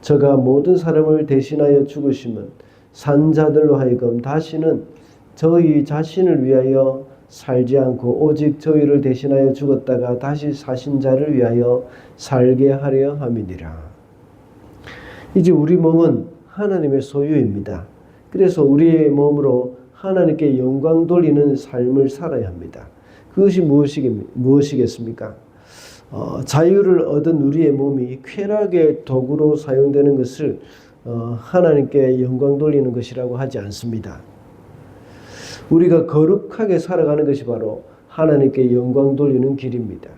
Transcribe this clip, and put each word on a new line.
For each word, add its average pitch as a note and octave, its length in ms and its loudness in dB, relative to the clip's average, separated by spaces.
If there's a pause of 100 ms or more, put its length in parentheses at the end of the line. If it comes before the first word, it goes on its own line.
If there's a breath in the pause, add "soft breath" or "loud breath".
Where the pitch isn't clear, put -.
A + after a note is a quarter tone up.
"저가 C#3+ 360 2
모든 C#3+ 400 2
사람을 D#3 480 0
대신하여 C#3+ 600 2
죽으심은 B2+ 640 -6 (420 soft breath)
산 D3 400 2
자들로 D3+ 460 4
하여금 A#2+ 440 0
다시는 D#3 640 -4 (500 loud breath)
저희 D#3+ 500 2
자신을 D#3 640 0
위하여 C3+ 640 2 (200 loud breath)
살지 B2+ 500 -2
않고 B2+ 480 0
오직 D3+ 340 0
저희를 D3 400 2
대신하여 C3+ 540 0
죽었다가 B2+ 640 -2
다시 D3 320 -6
사신 C3+ 480 -6
자를 C3+ 340 0
위하여 A#2+ 520 0 (320 loud breath)
살게 C3 540 2
하려 C#3 440 -2
함이니라." F#2 600 -8 (1600 loud breath)
이제 F3+ 160 4
우리 D#3 240 2
몸은 D#3+ 520 2 (200)
하나님의 E3+ 540 -2
소유입니다. A2+ 840 -4 (440 soft breath)
그래서 F3+ 340 2
우리의 D3+ 460 4
몸으로 C#3 680 0 (160 loud breath)
하나님께 D#3+ 680 0
영광 C#3+ 480 0
돌리는 D3+ 480 2
삶을 C3+ 540 -2
살아야 C#3 380 -6
합니다. E2+ 400 -16 (460 soft breath)
그것이 F#3+ 280 2
무엇이겠-, C#3+ 720 0
무엇이겠습니까? B2 1000 0 (760 loud breath)
어, - 320 -10
자유를 F3+ 640 2
얻은 D3+ 340 0
우리의 D3 300 2
몸이 C3+ 540 -4
쾌락의 G3 800 -2
도구로 C#3+ 500 0
사용되는 C#3+ 640 2
것을, B2+ 420 -4 (460 loud breath)
어, A#2 340 -8
하나님께 C#3 840 2
영광 C3 360 0
돌리는 C#3+ 340 0
것이라고 B2 460 -8
하지 C3 220 -6
않습니다. G2+ 600 -10 (1500 loud breath)
우리가 E3 380 4
거룩하게 F3+ 720 0
살아가는 D3+ 460 0
것이 C3+ 200 -2
바로 A2 380 -8 (260 soft breath)
하나님께 C#3 640 2
영광 C3 420 0
돌리는 C3+ 400 0
길입니다. A#2+ 640 -10